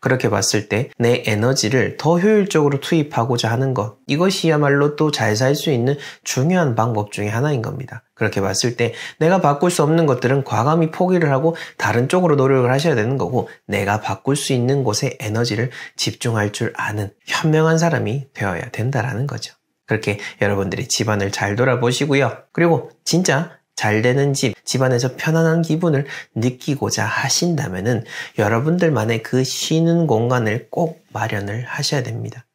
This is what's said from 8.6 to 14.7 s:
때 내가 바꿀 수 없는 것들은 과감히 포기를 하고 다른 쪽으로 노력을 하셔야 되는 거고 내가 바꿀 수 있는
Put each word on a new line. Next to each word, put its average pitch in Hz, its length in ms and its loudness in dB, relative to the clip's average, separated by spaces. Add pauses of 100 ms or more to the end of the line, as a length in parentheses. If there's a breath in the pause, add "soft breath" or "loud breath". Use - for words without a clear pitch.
때 117 180 0 (240 loud breath)
내가 175 220 4
바꿀 147 300 2
수 175 120 0
없는 160 240 4
것들은 135 380 2
과감히 156 460 2
포기를 180 400 2
하고 156 240 2 (220 loud breath)
다른 120 320 0
쪽으로 180 260 4
노력을 131 360 4
하셔야 147 240 2
되는 117 220 0
거고 113 320 -2 (180 loud breath)
내가 101 340 0
바꿀 - 360 -2
수 - 160 -2
있는 131 300 2